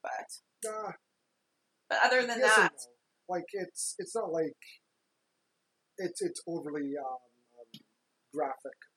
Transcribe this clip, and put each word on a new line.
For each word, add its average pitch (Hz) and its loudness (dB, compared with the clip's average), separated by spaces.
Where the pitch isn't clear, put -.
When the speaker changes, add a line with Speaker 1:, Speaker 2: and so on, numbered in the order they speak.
Speaker 1:
But, - -8
Speaker 2:
Uh, 214 -6
Speaker 1:
but - 2
other 254 6
than 233 -2
Speaker 2:
yes 214 8
and 190 8
Speaker 1:
that, - 4
Speaker 2:
no. - -18
Like, 175 -4
it's, - -6
it's 190 -6
not 196 -2
like 160 0
it's, 180 -4
it's - -4
overly, 147 -4
um, 131 -6
um, - -20
graphic 139 -4